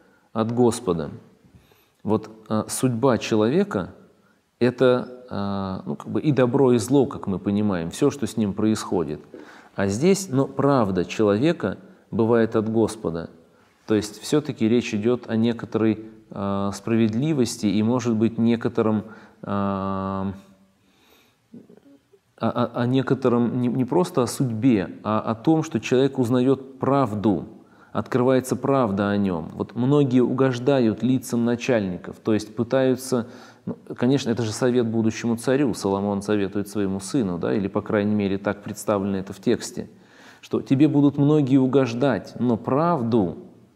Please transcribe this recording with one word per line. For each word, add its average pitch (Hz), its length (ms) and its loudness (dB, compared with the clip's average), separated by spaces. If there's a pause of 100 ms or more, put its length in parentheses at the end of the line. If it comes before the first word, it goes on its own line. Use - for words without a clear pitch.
(320)
от 110 200 -2
Господа». 110 580 0 (920)
Вот, 107 280 -2 (180)
а, 110 220 -2
судьба 123 480 2
человека — 113 720 0 (680)
это, 123 720 2
а, 98 560 -6
ну, - 120 -8
как - 120 -14
бы 107 140 -4
и 156 100 4
добро, 127 400 4
и 120 60 6
зло, 123 260 2
как - 220 -8
мы 95 120 -2
понимаем, 101 520 0
все, 143 200 2
что - 160 -6
с - 120 -8
ним 101 160 0
происходит. 95 640 -2 (540)
А 98 120 -2
здесь, 170 440 0
но 131 160 2
правда 113 580 2
человека 107 720 0 (340)
бывает 113 460 2
от 110 140 0
Господа. 90 580 -2 (580)
То 110 100 2
есть - 260 -4
все-таки 135 460 0
речь 117 260 0
идет 117 340 0
о 113 60 -4
некоторой, 110 720 0 (240)
а, 98 420 -4
справедливости 113 920 0
и, 104 160 2
может 117 320 0
быть, 107 240 0
некотором, 113 640 0 (400)
а, 98 920 -4 (2000)
о, 113 120 -4
о, 123 340 -2
о 120 40 0
некотором, 123 720 2
не, 123 60 0
не 127 180 0
просто 165 380 0
о 117 60 0
судьбе, 113 720 0
а 107 180 0
о - 140 -2
том, 156 300 2
что 131 160 -4
человек 135 400 2
узнает 127 580 0
правду, 107 680 0 (460)
открывается 127 640 2
правда 107 560 0
о 101 60 0
нем. 90 380 -2
Вот 98 200 -8
многие 127 460 2
угождают 123 800 2
лицам 120 420 0
начальников, 113 800 -2
то 117 100 0
есть 104 220 -2
пытаются 127 720 0 (400)
ну, - 100 -8 (200)
конечно, 131 340 0
это 120 120 -2
же 107 100 -2
совет 123 340 0
будущему 113 500 -2
царю. 131 380 0
Соломон 98 480 -2
советует 101 460 -2
своему 98 320 -4
сыну, 95 380 -2
да, 123 160 -2
или, 98 140 -2
по 101 140 -4
крайней 104 320 0
мере, 98 240 0
так 101 240 -4
представлено 101 560 -2
это 95 140 -10
в - 80 -16
тексте, - 480 -4 (520)
что - 220 -4
«тебе 139 260 4
будут 143 300 2
многие 143 400 4
угождать, 127 800 0
но 120 180 0
правду 120 800 0 (380)